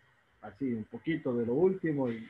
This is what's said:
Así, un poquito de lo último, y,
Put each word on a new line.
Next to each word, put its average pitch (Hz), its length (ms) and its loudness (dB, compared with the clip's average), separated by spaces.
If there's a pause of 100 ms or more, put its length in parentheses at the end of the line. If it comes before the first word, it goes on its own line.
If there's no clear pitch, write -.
(420)
Así, 117 320 -4
un 110 100 -4
poquito 151 520 -4
de 117 100 2
lo 120 80 0
último, 156 560 2
y, 113 200 -6